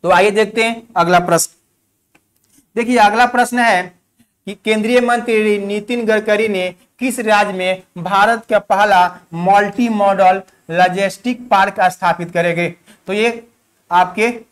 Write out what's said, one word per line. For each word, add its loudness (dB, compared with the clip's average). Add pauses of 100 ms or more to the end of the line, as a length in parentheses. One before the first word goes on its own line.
तो 0
आइए 4
देखते 0
हैं -4 (140)
अगला 2
प्रश्न। 0 (1200)
देखिए, 0
अगला 4
प्रश्न -2
है 0 (520)
कि -10
केंद्रीय 0
मंत्री 0
नितिन -6
गडकरी 0
ने -4 (240)
किस -4
राज्य 0
में -4 (160)
भारत 0
का 2
पहला 2 (160)
मल्टी 0
मॉडल 2 (280)
लॉजिस्टिक -2
पार्क 0
स्थापित -2
करेंगे? -2 (320)
तो -8
ये -4 (420)
आपके 0 (160)